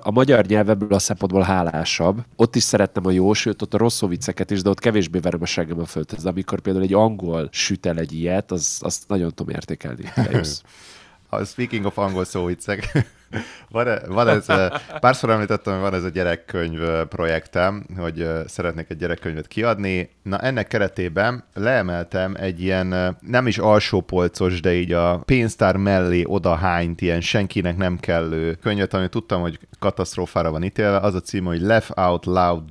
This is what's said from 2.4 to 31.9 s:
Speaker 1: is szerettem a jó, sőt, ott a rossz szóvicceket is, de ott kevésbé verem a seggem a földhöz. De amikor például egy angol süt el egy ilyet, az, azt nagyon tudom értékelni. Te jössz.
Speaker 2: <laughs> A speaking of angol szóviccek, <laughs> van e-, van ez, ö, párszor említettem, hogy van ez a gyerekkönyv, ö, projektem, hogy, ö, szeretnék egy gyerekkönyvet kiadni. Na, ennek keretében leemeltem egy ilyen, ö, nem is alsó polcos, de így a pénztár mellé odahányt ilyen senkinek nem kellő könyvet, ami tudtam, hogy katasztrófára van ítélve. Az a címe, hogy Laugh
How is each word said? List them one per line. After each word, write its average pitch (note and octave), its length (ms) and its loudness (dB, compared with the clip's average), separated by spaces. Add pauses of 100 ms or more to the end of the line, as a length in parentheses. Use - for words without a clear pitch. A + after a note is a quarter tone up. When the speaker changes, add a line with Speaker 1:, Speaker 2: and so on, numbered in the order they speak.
Speaker 1:
is A#2 60 2
szerettem G2 440 0
a F#2+ 40 2
jó, F#2 220 4
sőt, G#2 300 0
ott G2+ 120 -8
a G#2 40 4
rossz A2+ 180 2
szóvicceket F#2 540 -4
is, G2 120 0
de F#2+ 60 4
ott G2 120 2
kevésbé F#2+ 380 2
verem E2+ 240 -2
a F2 40 -4
seggem E2 340 -4
a E2 60 -2
földhöz. - 360 -8
De F2 60 -2
amikor F#2 320 -4
például F#2+ 240 0
egy F#2+ 100 2
angol F2+ 580 2
süt - 340 -2
el E2 120 0
egy E2 140 -4
ilyet, F2 380 -2
az, E2+ 300 -4
azt - 280 -6
nagyon F2 260 0
tudom C#2 200 -8
értékelni. C#2 480 -10 (120)
Te A#2+ 160 0
jössz. D#2 360 -2
Speaker 2:
<laughs> - 40 -20 (580)
A G#2 160 -4
speaking A#2+ 400 -6
of G2+ 140 -4
angol F#2+ 260 -2
szóviccek, F#2+ 840 -2 (220)
<laughs> - 420 -12
van A#2 160 0
e-, A2+ 220 0
van G#2 200 2
ez, - 200 2
ö, F#2+ 180 4 (340)
párszor B2 300 4
említettem, G#2+ 420 0
hogy F#2 100 -2
van G2 120 0
ez F2+ 100 -2
a F#2 40 -2
gyerekkönyv, E2+ 720 -2
ö, E2 240 0
projektem, F2 840 -2 (120)
hogy, E2+ 220 -6
ö, E2 260 -4
szeretnék E2 440 -6
egy E2+ 60 -8
gyerekkönyvet E2 500 -6
kiadni. G2 640 -2 (120)
Na, G2 160 -4
ennek B2 280 -2
keretében G2+ 800 -2 (100)
leemeltem F#2+ 840 -2
egy F2+ 240 -4
ilyen, F#2 300 0
ö, F2+ 160 0 (120)
nem B2 260 0
is A2+ 120 0
alsó G#2 420 4
polcos, F2+ 600 0
de F2 140 2
így F2+ 180 0
a F2 260 2
pénztár A2 580 2
mellé F#2 500 4
odahányt E2+ 760 0
ilyen E2+ 200 0
senkinek F2+ 560 -2
nem F2+ 220 -2
kellő E2 560 -2
könyvet, G2+ 400 -2
ami F#2 140 0
tudtam, - 320 -4
hogy E2+ 180 -4 (200)
katasztrófára F2+ 720 -2
van D#2 140 -2
ítélve. G2+ 340 2
Az G2 160 0
a F#2 60 -2
címe, F2+ 280 -4
hogy E2+ 120 0
Laugh A2 340 2